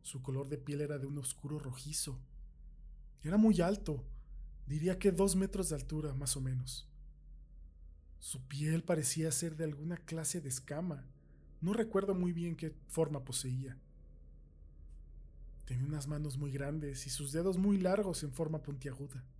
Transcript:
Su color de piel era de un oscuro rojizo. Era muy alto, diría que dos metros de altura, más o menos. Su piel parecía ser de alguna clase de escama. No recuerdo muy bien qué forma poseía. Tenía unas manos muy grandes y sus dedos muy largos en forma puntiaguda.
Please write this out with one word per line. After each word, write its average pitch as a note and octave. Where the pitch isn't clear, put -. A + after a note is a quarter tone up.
Su B2+
color C3+
de C#3+
piel C#3+
era D3
de C3+
un D3
oscuro C#3+
rojizo. C3+
Era E3
muy G#3+
alto, E3
diría D#3+
que G3
dos F#3
metros F#3+
de D3+
altura, D3
más C3+
o C3
menos. C3
Su C3
piel D#3
parecía D#3+
ser D#3+
de D#3+
alguna D#3
clase E3
de C#3
escama. D3
No F3+
recuerdo G3
muy F3+
bien E3+
qué D#3
forma D3
poseía. B2+
Tenía B2+
unas D3
manos D3
muy C#3+
grandes C#3
y C3
sus C#3
dedos F3
muy G3
largos F#3
en C#3
forma D#3
puntiaguda. C3+